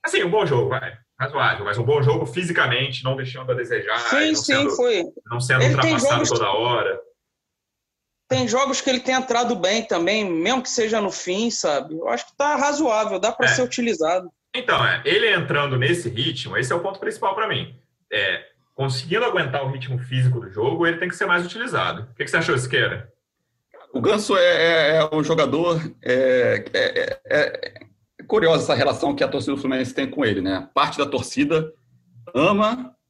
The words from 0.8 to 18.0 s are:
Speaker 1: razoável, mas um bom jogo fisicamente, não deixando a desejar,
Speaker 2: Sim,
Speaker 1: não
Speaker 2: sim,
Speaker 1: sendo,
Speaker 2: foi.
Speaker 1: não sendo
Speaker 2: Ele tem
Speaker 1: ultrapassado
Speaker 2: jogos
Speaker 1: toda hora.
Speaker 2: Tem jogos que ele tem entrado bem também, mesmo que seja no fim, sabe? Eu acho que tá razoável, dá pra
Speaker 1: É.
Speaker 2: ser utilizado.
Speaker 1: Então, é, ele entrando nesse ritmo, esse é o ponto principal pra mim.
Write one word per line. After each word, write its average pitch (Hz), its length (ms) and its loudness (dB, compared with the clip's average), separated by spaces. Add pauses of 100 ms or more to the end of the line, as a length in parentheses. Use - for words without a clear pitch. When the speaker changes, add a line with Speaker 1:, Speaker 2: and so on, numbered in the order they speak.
Speaker 1:
razoável, 127 460 -2
mas 104 140 -2
um 117 60 -2
bom 110 180 2
jogo 143 240 2
fisicamente, 143 760 -2
não 135 120 -2
deixando 127 360 -10
a - 20 2
desejar, 113 440 -2
Speaker 2:
Sim, 294 300 2
Speaker 1:
não 311 60 2
Speaker 2:
sim, - 80 -2 (140)
Speaker 1:
sendo, 285 200 2
Speaker 2:
foi. 233 260 2 (240)
Speaker 1:
não - 140 -6
sendo - 220 2
Speaker 2:
Ele - 180 4
tem 320 140 4
Speaker 1:
ultrapassado 277 320 2
Speaker 2:
jogos - 40 0
Speaker 1:
toda 110 200 0
hora. 101 500 0 (1300)
Speaker 2:
Tem 254 200 0
jogos 262 320 0
que - 80 -2
ele 247 120 0
tem 262 140 -2
entrado 247 420 0
bem 196 300 0
também, 202 380 0
mesmo 190 380 0
que - 80 -8
seja 220 320 0
no 190 80 -2
fim, 196 400 -2
sabe? 156 480 -2
Eu - 100 -4
acho 240 200 -2
que - 80 -20
tá 294 200 0
razoável, 277 640 0
dá 214 100 2
pra 247 160 0
Speaker 1:
É. 247 40 4
Speaker 2:
ser 254 120 2
utilizado. 185 680 -2 (240)
Speaker 1:
Então, 185 320 0
é, 90 180 0
ele 208 260 2
entrando 143 480 0
nesse 131 300 0
ritmo, 107 480 -6
esse 123 160 0
é - 40 2
o 175 40 0
ponto 190 180 -8
principal 208 360 -2
pra 214 120 -2
mim. - 280 -6 (360)